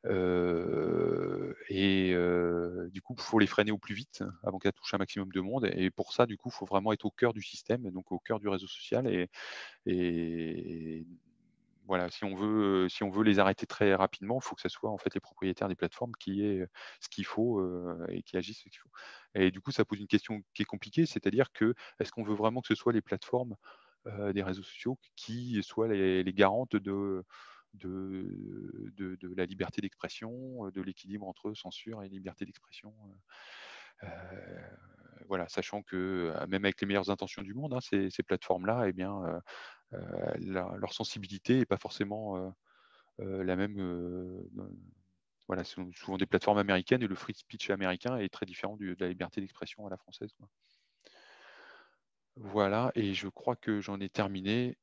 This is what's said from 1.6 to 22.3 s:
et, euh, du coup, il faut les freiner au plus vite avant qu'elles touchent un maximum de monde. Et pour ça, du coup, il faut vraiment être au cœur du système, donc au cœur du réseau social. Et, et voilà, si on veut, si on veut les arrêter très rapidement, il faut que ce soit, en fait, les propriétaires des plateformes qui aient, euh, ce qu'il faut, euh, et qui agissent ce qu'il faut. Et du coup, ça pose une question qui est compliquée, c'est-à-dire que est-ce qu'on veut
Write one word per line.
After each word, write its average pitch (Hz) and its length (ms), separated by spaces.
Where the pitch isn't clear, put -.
et, 95 440
euh, 87 760
du 95 120
coup, - 160
il - 60
faut 113 160
les 101 80
freiner 104 240
au 107 60
plus 101 180
vite 107 280
avant 95 160
qu'elles 98 140
touchent - 220
un 101 40
maximum 95 320
de 95 100
monde. 107 320
Et 92 180
pour - 220
ça, 123 120
du 107 120
coup, - 120
il - 60
faut - 100
vraiment 98 260
être 107 140
au 104 60
cœur 120 220
du 110 80
système, 117 500
donc 90 200
au 90 80
cœur 113 200
du 104 80
réseau 95 200
social. - 400
Et, 92 220
et 82 1200
voilà, 90 240
si - 140
on 98 120
veut, 98 540
si - 140
on 101 80
veut 101 120
les 104 140
arrêter 98 300
très 101 260
rapidement, 98 480
il - 20
faut - 120
que - 60
ce 92 80
soit, - 200
en 104 80
fait, - 160
les 98 60
propriétaires - 480
des 92 80
plateformes 117 440
qui 98 260
aient, 98 160
euh, 90 60
ce - 80
qu'il 98 160
faut, 113 340
euh, 87 480
et 90 160
qui - 140
agissent - 260
ce - 60
qu'il - 100
faut. - 100
Et 95 160
du 92 100
coup, - 100
ça 113 120
pose 104 160
une 101 80
question 104 340
qui - 80
est 104 40
compliquée, 110 400
c'est-à-dire 117 460
que 113 240
est-ce - 120
qu'on 117 120
veut 104 120